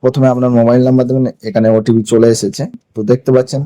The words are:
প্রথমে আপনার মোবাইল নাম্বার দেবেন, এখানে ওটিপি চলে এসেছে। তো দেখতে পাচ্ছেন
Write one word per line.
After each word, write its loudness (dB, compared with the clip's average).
প্রথমে 0
আপনার 0
মোবাইল 2
নাম্বার 2
দেবেন, -2
এখানে 0
ওটিপি 0
চলে 4
এসেছে। -6
তো -12
দেখতে -2
পাচ্ছেন -2